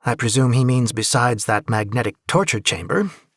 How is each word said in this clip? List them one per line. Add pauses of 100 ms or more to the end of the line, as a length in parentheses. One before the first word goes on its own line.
I
presume
he
means
besides
that
magnetic (120)
torture
chamber (280)